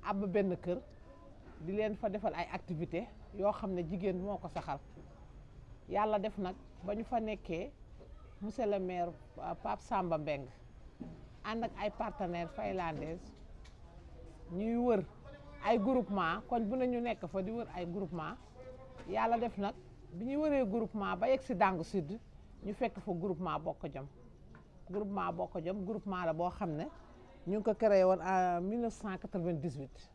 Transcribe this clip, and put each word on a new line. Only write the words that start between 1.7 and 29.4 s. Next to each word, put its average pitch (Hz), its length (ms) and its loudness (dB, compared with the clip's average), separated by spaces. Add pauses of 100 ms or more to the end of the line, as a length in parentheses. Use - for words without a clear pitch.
leen 208 240 2
fa 220 140 0
defal 190 260 0
ay 170 160 0
activité 175 560 -2 (260)
yoo 202 180 4
xam 202 220 -2
ne 175 100 0
jigéen 180 380 0
moo 196 160 -2
ko 180 100 -6
saxal. 147 320 -4 (1080)
Yàlla 208 300 4
def 214 180 -2
nag 185 180 -2 (280)
ba 196 120 -2
ñu 226 80 -4
fa 226 160 2
nekkee, 214 520 -2 (720)
monsieur 214 260 0
le 202 120 4
maire, 180 320 0 (260)
euh, - 160 -4 (100)
Pape 208 180 -2
Samba 165 360 2
Mbeng, 143 280 0 (1000)
ànd 226 200 -2
ak 226 160 -2
ay 202 120 2
partenaires 175 600 -2
finlandais, 170 680 -2 (1300)
ñuy 214 260 2
wër 240 260 6 (600)
ay 233 160 6
groupement, 202 680 4
koñ 233 220 2
bu 247 60 2
ne 254 120 4
ñu 240 140 2
nekk 233 260 -2
fa 190 140 0
di 190 100 -2
wër 233 240 -4
ay 180 100 -2
groupement. 175 520 -2 (720)
Yàlla 226 280 4
def 226 200 0
nag, 202 160 0 (400)
bi 185 120 -4
ñuy 269 120 0
wëree 285 320 6
groupement 202 480 0
ba 180 100 2
yegg 262 140 6
si - 140 0
Dangu 190 280 6
Sud, 185 360 0 (440)
ñu 202 100 -2
fekk 226 260 0
fa 196 120 -4
groupement 170 480 0
Bokk 160 340 -4
Jom. 139 140 -8 (840)
Groupement 196 440 0
Bokk 175 320 -2
Jom, 190 200 0
groupement 190 400 -2
la 160 80 4
boo 170 180 2
xam 170 240 0
ne 160 100 -2 (600)
ñu 196 100 2
ngi 208 60 0
ko 220 120 6
créé 202 280 10
woon 185 180 10
en 180 400 4
mille 214 200 0
neuf 226 120 0
cent 190 240 -4
quatre-vingt-dix-huit. 160 960 -2